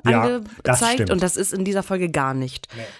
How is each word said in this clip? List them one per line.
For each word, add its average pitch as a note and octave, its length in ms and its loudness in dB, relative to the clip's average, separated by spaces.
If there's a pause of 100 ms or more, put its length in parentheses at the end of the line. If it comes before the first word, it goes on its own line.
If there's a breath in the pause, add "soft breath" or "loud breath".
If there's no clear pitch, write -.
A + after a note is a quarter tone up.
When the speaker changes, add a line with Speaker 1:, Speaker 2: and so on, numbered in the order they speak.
Speaker 1:
Ja, A#3 340 4 (240)
das - 180 4
Speaker 2:
angezeigt A#3 120 6
Speaker 1:
stimmt. A3+ 160 2
Speaker 2:
und F3+ 120 2
das F3+ 140 0
ist - 160 -2
in F#3+ 120 -2
dieser G3 200 0
Folge F3+ 260 -2
gar C3+ 240 0
nicht. C3 320 -6 (100)
Speaker 1:
Nee. A2+ 60 -10 (180 loud breath)